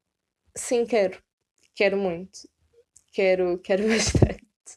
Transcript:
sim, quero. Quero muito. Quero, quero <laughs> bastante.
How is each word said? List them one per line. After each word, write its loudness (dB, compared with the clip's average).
sim, -2
quero. -2
Quero 0
muito. -8
Quero, 0
quero -2
<laughs> -
bastante. 2